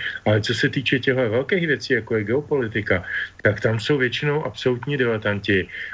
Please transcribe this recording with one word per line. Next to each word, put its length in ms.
Ale 140
co 120
se 160
týče 300
těchto 300
velkých 380
věcí, 260
jako 220
je 80
geopolitika, 800
tak 200
tam 180
jsou 180
většinou 480
absolutní 520
diletanti 680